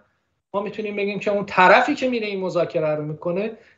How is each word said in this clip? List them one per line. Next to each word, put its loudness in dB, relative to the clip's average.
ما -2
می‌تونیم -6
بگیم -2
که -2
اون 0
طرفی 6
که 0
میره -2
این -4
مذاکره 0
رو -4
می‌کنه، -4